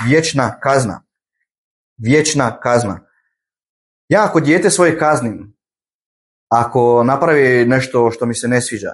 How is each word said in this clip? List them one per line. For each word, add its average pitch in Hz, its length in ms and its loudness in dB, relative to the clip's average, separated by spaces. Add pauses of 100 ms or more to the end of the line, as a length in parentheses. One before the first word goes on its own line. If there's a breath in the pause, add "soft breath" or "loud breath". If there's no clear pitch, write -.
vječna 139 540 -2
kazna. 131 420 -2 (920)
Vječna 135 640 0
kazna. 117 460 -2 (1000)
Ja 208 160 2
ako 170 160 0
dijete 160 300 2
svoje 170 280 2
kaznim, 127 580 -2 (920)
ako 120 560 2
napravi 135 640 2
nešto 127 440 0
što 117 160 -6
mi 117 80 -4
se 120 140 -6
ne 123 120 0
sviđa, 104 340 -8